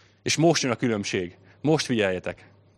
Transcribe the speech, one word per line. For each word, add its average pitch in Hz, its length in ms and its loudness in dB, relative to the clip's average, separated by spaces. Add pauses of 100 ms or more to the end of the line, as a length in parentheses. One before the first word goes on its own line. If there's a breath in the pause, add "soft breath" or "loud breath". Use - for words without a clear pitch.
(220 loud breath)
És - 140 -2
most 156 280 4
jön 135 80 0
a 113 40 -2
különbség. 104 640 -2 (240 soft breath)
Most 147 240 2
figyeljetek. 92 640 -2 (280)